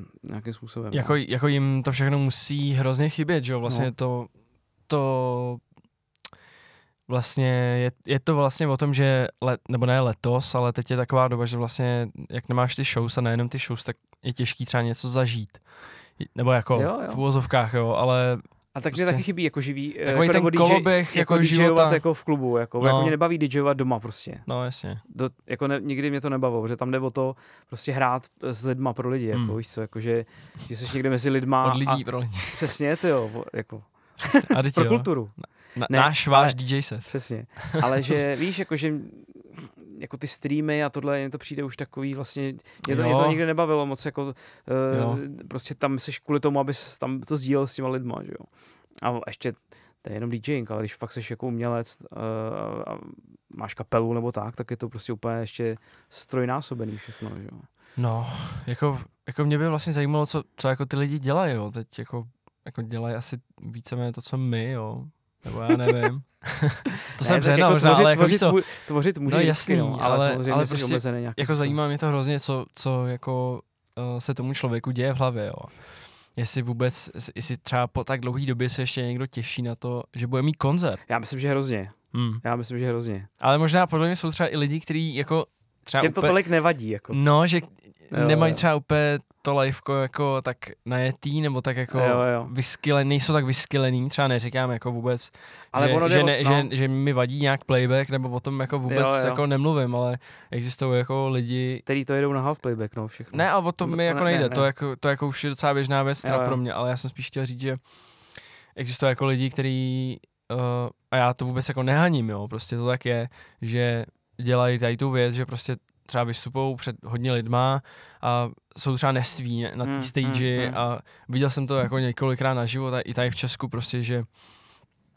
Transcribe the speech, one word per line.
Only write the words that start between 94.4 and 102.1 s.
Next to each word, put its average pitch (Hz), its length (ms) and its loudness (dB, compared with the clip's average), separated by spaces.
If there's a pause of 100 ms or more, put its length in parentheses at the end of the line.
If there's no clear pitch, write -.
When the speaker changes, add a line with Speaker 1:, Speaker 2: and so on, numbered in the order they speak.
Speaker 2:
jako 123 220 -4
vůbec, 120 380 -2 (420)
Speaker 1:
Ale 139 160 4
Speaker 2:
že, 131 60 4
Speaker 1:
ono 165 140 4
jde 160 60 4
Speaker 2:
že 147 80 6
Speaker 1:
o, - 40 4
Speaker 2:
ne, 143 180 4
Speaker 1:
no. 139 60 6 (200)
Speaker 2:
že, 131 60 -2
že 135 120 2
mi 139 240 2
vadí 127 280 0
nějak 135 240 2
playback, 131 460 2
nebo 131 200 -2
o 123 100 -4
tom 139 200 -4
jako 131 180 -2
vůbec 131 300 2
Speaker 1:
Jo, 135 60 4
jo. 131 120 2
Speaker 2:
jako 127 200 0
nemluvím, 139 480 2
ale 123 240 0 (320)
existují 123 480 -2
jako 135 300 0
lidi 127 560 -2
Speaker 1:
Který 139 200 -2
to 139 100 -4